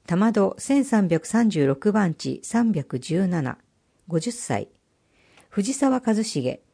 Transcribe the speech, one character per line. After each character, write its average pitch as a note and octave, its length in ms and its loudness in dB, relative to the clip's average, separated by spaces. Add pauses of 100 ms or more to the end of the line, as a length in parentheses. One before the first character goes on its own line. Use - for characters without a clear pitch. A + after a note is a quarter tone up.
玉 G3 240 2
戸 G3 260 2
千 C#4 280 0
三 G3+ 240 2
百 E3 180 0
三 A3+ 220 2
十 D3 180 2
六 C#3 240 0
番 F#3+ 240 0
地 - 280 -6
三 A3+ 280 0
百 D3 260 -4
十 E3+ 300 -2
七、 D3 300 -2 (500)
五 E3 140 -2
十 A#3+ 100 -4
歳。 - 380 -4 (800)
藤 G#3 240 -2
沢 C4 260 0
一 A3 240 0
茂、 B2+ 380 -4 (120)